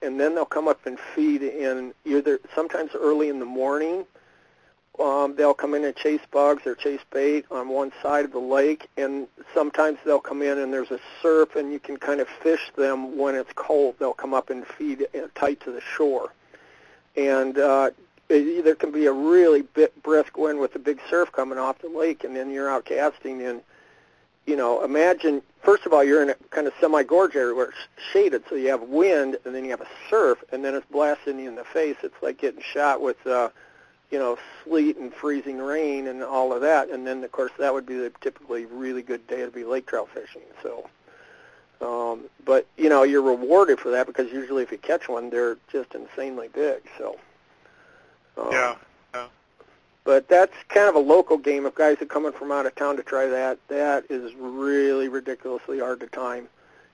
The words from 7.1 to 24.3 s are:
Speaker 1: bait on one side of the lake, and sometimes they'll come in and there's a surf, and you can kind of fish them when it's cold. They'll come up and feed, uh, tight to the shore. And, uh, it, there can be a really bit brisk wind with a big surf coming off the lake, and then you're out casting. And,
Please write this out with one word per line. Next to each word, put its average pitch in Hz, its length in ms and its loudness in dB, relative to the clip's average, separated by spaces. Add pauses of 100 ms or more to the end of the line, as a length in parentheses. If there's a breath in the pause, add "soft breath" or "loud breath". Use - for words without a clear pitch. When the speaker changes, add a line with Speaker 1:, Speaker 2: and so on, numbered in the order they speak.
Speaker 1:
bait 143 400 0
on 131 180 -6
one 135 220 -2 (100)
side 147 240 0
of 139 60 -6
the 131 80 -6
lake, 139 480 0 (100)
and 139 300 -6 (260)
sometimes 151 520 0
they'll 147 160 2
come 139 200 -8
in 143 180 -2
and 131 140 -4
there's 131 200 -6
a - 80 -8 (200)
surf, 160 360 4
and 143 160 -4
you 147 80 -8
can 143 160 -12
kind 143 240 -4
of - 80 -2
fish - 480 -2
them 135 400 -2
when 139 180 0
it's 131 200 -6
cold. 143 440 0
They'll 131 140 -2
come 135 220 -6
up 127 160 -2
and 123 140 -8
feed, 139 480 -6
uh, 139 220 -8
tight 143 280 -2
to 127 100 -10
the 120 80 -10
shore. 135 520 -2 (840 soft breath)
And, 135 420 0
uh, 135 320 4 (380)
it, 156 360 2
there 156 120 6
can 151 160 -4
be 151 140 2
a 135 60 4
really 156 500 6
bit 151 420 2
brisk 151 340 2
wind 151 220 0
with 131 160 -4
a - 20 -8
big 139 220 -4 (100)
surf 175 220 2
coming 131 260 -4
off 131 220 -4
the 170 80 -12
lake, 165 340 -2
and 131 140 -10
then 131 140 -6
you're 139 200 -4
out 131 140 -2
casting. 135 580 -4
And, 120 200 -8 (840 soft breath)